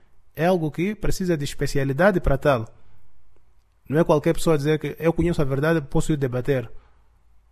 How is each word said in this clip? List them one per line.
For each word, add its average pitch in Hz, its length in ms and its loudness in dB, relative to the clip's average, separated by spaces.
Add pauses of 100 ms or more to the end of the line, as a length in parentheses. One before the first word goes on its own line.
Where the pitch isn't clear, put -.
(360)
é 151 100 0
algo 175 240 2
que 196 240 -2
precisa 175 420 0
de 143 80 -4
especialidade 143 760 0
para 139 180 4
tal. 127 300 2 (1200)
Não 135 100 0
é 170 60 4
qualquer 160 300 2
pessoa 165 220 2
dizer 147 220 0
que 147 200 -8
eu 160 140 2
conheço 165 300 0
a - 20 2
verdade, 143 360 0
posso 156 360 0
debater. 127 540 -2 (800)